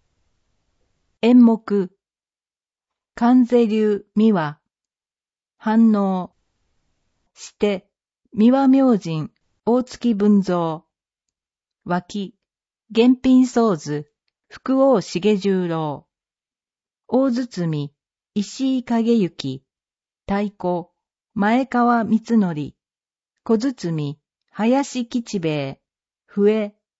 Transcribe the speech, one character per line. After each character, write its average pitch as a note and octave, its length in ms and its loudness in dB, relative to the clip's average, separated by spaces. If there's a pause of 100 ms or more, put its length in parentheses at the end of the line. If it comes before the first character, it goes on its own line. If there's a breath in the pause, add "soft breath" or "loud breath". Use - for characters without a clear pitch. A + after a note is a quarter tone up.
(1200)
演 A#3+ 240 6
目、 G3+ 460 0 (1300)
観 B3 280 4
世 A#3+ 220 2
流、 G#3+ 480 -2
三 G#3+ 180 4
輪。 D3+ 280 -4 (960)
反 A3 360 2
応、 F#3+ 420 -2 (1000)
し - 220 -20
て、 G3+ 320 -4 (440)
三 A3+ 180 2
輪 C4+ 180 2
明 C4 300 4
神、 D#3+ 320 -6 (340)
大 B3 180 0
月 A#3+ 320 -4
文 G3+ 280 2
蔵。 E3+ 420 -4 (1000)
脇、 F3+ 520 -8 (540)
源 A#3+ 300 4
品 B3+ 260 4
宗 A3+ 300 0
図、 D3 340 -8 (380)
福 C4 340 -4
王 C4 180 4
重 G3+ 360 -2
十 F#3+ 320 -2
郎。 D#3 380 -6 (1000)
大 C4 240 0
包、 E3+ 640 -6 (400)
石 C4 440 -4
井 B3 60 -8
景 A#3 180 -2 (280)
行。 C3 340 -12 (600)
太 G3+ 240 -4
鼓、 F3+ 400 -6 (440)
前 A3+ 320 0
川 A#3+ 380 0
光 A3+ 160 0
則。 F3+ 540 -2 (680)
小 A3+ 120 0
包、 E3 640 -6 (320)
林 B3 560 -2
吉 A#3 320 -8
兵 D#3+ 100 -4
衛。 C#3+ 320 -6 (460)
笛、 G#3 480 -2 (260)